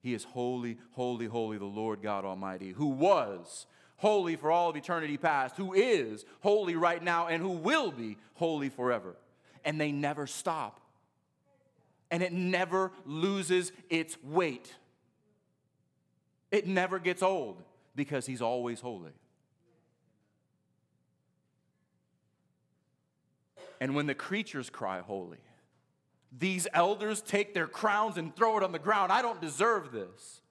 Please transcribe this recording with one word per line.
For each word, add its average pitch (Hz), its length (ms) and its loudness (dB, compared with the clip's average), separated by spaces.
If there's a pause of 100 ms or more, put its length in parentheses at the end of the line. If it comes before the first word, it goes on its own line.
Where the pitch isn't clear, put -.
He 123 120 -2
is 107 120 -4
holy, 123 520 -4 (140)
holy, 123 340 -2
holy, 110 320 -2
the 101 80 -6
Lord 104 360 -4
God 101 240 -4
Almighty, 95 460 -8
who 131 160 -2
was 135 760 2 (320)
holy 190 400 2
for 147 120 -2
all 175 200 4
of 156 80 -4
eternity 156 400 -2
past, 139 400 0
who 185 160 -6
is 180 520 2 (160)
holy 202 340 4
right 170 280 2
now, 170 240 2
and 165 140 0
who 190 100 -2
will 202 400 2
be 113 260 -8 (180)
holy 151 340 0
forever. 117 480 -2 (480)
And 151 140 -2
they 151 120 0
never 147 340 -2
stop. 143 540 -6 (1300)
And 170 140 0
it 185 80 -2
never 185 600 0 (140)
loses 180 680 0 (180)
its 165 340 -2
weight. 147 500 -2 (1800)
It 202 160 2
never 185 340 0
gets 180 220 0
old, 143 400 0 (320)
because 139 320 -2
he's 123 160 -6
always 120 380 -2
holy. 95 320 -12 (4000)
And 135 140 -2
when 147 120 0
the 139 80 0
creatures 165 540 -6
cry, 95 300 -4
"Holy," 90 380 -8 (1000)
these 180 360 0
elders 208 480 2
take 202 320 0
their 170 120 2
crowns 208 520 0
and 160 180 -6
throw 220 220 4
it 196 60 4
on 185 100 0
the 160 60 -4
ground. 190 300 2
"I 220 120 6
don't 233 180 -2
deserve 165 540 0
this." 95 580 -10